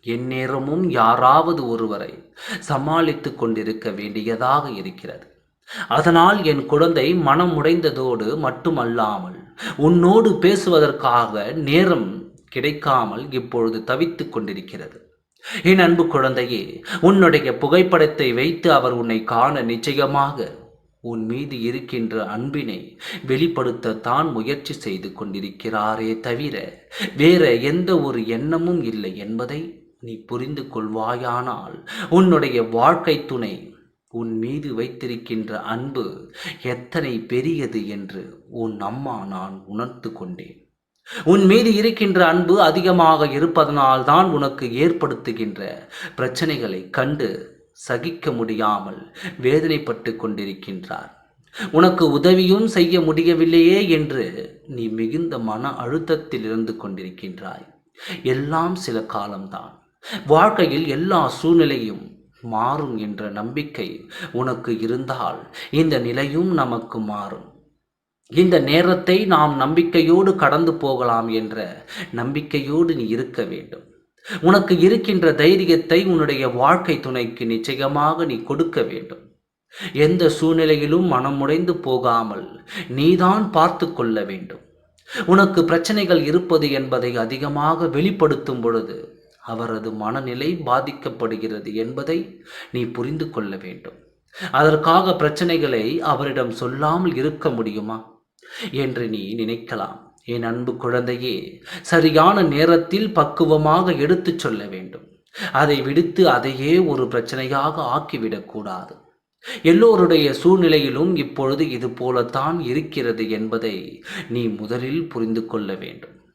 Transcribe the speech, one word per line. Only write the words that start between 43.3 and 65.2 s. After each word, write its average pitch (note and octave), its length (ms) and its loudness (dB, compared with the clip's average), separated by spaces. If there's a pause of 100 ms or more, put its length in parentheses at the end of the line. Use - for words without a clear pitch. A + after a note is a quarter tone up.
உனக்கு C#3 380 -2
ஏற்படுத்துகின்ற A#2 1200 -2 (280)
பிரச்சனைகளை B2 720 -4
கண்டு C3 640 -4 (200)
சகிக்க - 600 -6
முடியாமல் G#2+ 680 -4 (420)
வேதனைப்பட்டு C#3 720 0
கொண்டிருக்கின்றார். G2 960 -10 (600)
உனக்கு D#3+ 400 6
உதவியும் F#3 560 4
செய்ய F3 340 2
முடியவில்லையே E3 880 4
என்று C#3+ 360 0 (420)
நீ A#2+ 200 -6
மிகுந்த A#2+ 520 -4
மன A2+ 360 -6
அழுத்தத்தில் C#3+ 680 -4
இருந்து A2 300 -4
கொண்டிருக்கின்றாய். F#2 920 -14 (580)
எல்லாம் D3+ 520 -2
சில B2 300 -6
காலம்தான். G2 680 -10 (540)
வாழ்க்கையில் E3 600 2
எல்லா D#3+ 400 0
சூழ்நிலையும் C#3 760 0 (380)
மாறும் A#2+ 560 -4
என்ற G#2 320 -10
நம்பிக்கை A2 800 -10 (220)
உனக்கு B2 480 -4
இருந்தால், B2 640 -4 (300)